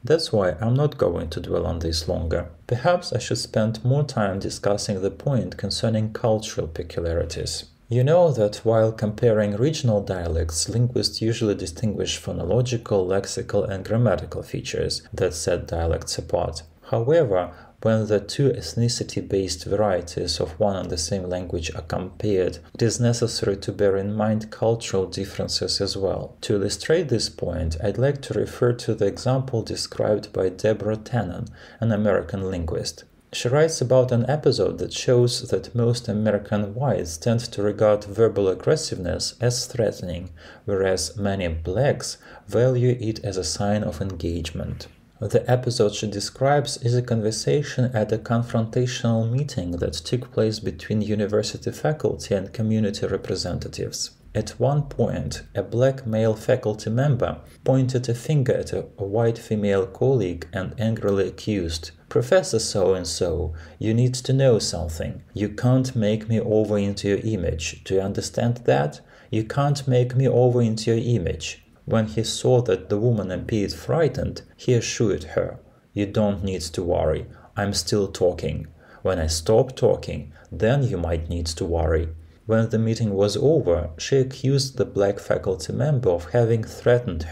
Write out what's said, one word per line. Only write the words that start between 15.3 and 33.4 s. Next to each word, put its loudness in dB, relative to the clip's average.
set -2
dialects -2
apart. -2
However, 2
when 2
the 4
two 0
ethnicity-based -2
varieties 0
of -4
one 2
and -6
the -6
same -4
language -4
are -10
compared, -2
it -6
is 2
necessary 0
to -6
bear 2
in -2
mind 0
cultural 0
differences -4
as -2
well. -2
To 0
illustrate 0
this 0
point, -4
I'd -2
like 0
to -6
refer 0
to -2
the 0
example -2
described -2
by 0
Deborah 0
Tannen, -4
an 2
American 0
linguist. -6
She -2